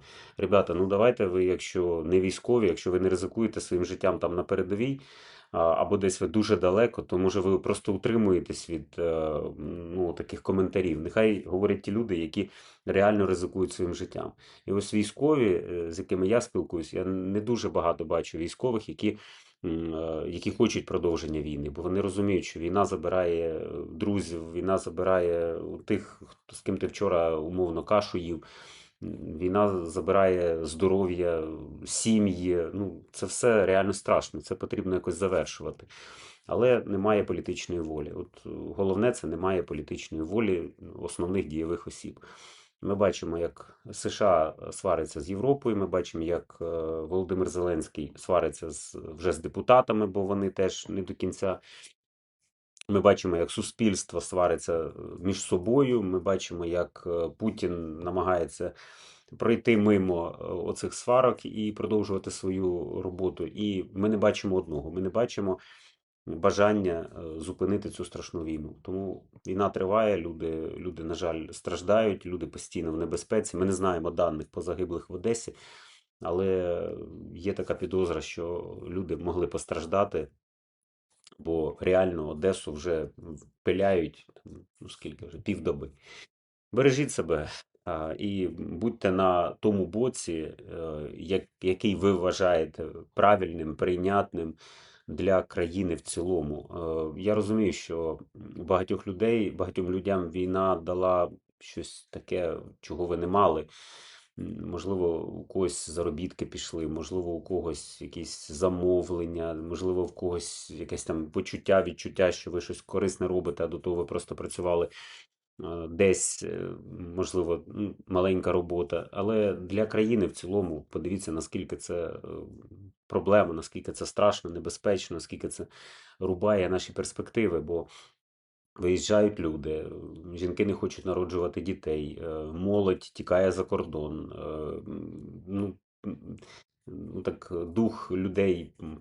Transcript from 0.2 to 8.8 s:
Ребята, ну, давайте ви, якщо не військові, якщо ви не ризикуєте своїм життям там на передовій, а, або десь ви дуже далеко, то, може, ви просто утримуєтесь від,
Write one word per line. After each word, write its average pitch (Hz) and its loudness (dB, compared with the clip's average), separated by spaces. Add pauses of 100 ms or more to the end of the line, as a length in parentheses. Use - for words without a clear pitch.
Ребята, 95 4
ну, 90 4
давайте 104 4
ви, 92 2
якщо 87 0
не 92 6
військові, 107 2
якщо 87 0
ви 92 2
не 92 4
ризикуєте 92 0
своїм 90 0
життям 90 0
там 87 0
на 87 -2
передовій, 101 -2 (540)
а, 82 4
або 95 2
десь 95 0
ви 92 0
дуже 104 4
далеко, 95 4
то, - -2
може, 95 4
ви 92 4
просто - 0
утримуєтесь 98 2
від, 78 -6 (140)